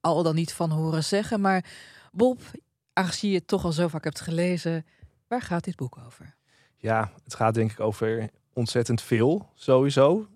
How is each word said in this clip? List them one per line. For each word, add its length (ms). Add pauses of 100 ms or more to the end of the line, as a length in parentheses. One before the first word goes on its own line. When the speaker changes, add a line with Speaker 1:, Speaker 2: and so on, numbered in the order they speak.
Speaker 1:
al 220
dan 120
niet 180
van 180
horen 320
zeggen. 380
Maar 240 (460)
Bob, 280 (540)
aangezien 380
je 60
het 100
toch 180
al 60
zo 160
vaak 160
hebt 180
gelezen, 640 (420)
waar 140
gaat 220
dit 120
boek 300
over? 300 (420)
Speaker 2:
Ja, 340 (120)
het 120
gaat 180
denk 180
ik 80
over 500 (240)
ontzettend 480
veel, 540
sowieso. 800